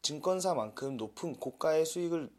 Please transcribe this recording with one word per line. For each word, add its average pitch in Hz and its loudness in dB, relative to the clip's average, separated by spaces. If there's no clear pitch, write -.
증권사만큼 143 0
높은 117 -6
고가의 156 2
수익을 170 -2